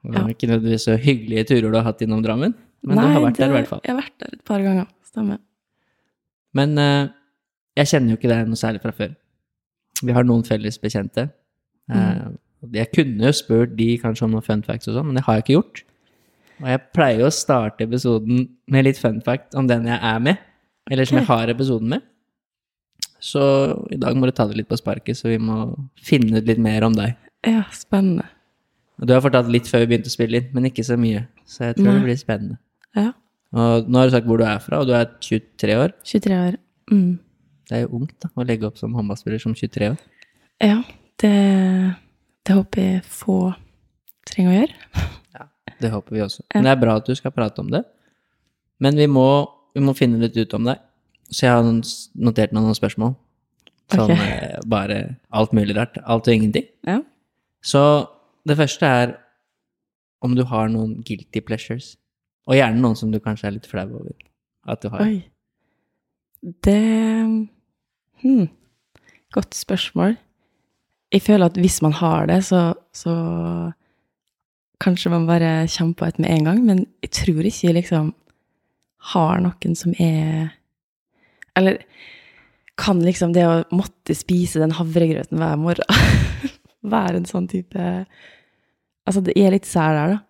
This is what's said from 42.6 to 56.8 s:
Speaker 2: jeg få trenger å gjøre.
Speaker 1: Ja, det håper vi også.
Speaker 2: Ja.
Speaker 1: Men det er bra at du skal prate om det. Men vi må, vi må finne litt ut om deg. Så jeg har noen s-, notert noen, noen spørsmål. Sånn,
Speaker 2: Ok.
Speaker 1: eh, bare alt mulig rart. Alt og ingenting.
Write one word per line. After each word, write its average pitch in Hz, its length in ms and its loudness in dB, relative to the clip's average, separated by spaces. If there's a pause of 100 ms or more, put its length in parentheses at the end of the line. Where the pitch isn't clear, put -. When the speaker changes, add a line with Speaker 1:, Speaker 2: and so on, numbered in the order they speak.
Speaker 2:
jeg 185 220 0
få 185 500 -4 (720)
trenger 180 240 0
å 185 100 4
gjøre. 311 140 -2 (600)
Speaker 1:
Ja, - 120 -20 (340)
det 117 100 -2
håper 104 240 -8
vi 107 60 -2
også. 101 200 -6 (140)
Speaker 2:
Ja. 208 60 2
Speaker 1:
Men 131 40 6
det 131 60 6
er 131 160 4
bra 110 100 2
at 110 100 -4
du 127 100 -2
skal - 160 -8
prate 110 260 -4
om 101 120 -8
det. 185 140 -2 (960)
Men 139 140 2
vi 147 120 4
må, 135 200 4 (480)
vi 143 60 -4
må 135 160 2
finne 120 240 2
litt 113 160 0
ut 110 180 -2
om 110 100 -4
deg. 123 140 -2 (520)
Så - 120 -4
jeg 127 100 4
har 120 100 4
noen 113 220 2
s-, - 320 -12
notert 110 360 0
noen, 110 120 0
noen 110 100 2
spørsmål. 110 400 -2 (760)
Sånn, 113 200 4
Speaker 2:
Ok. 170 80 6
Speaker 1:
eh, - 480 -4
bare 104 500 -4 (140)
alt 110 220 0
mulig 104 240 2
rart. 117 300 -4
Alt 113 220 0
og 120 60 6
ingenting. 107 300 0 (220)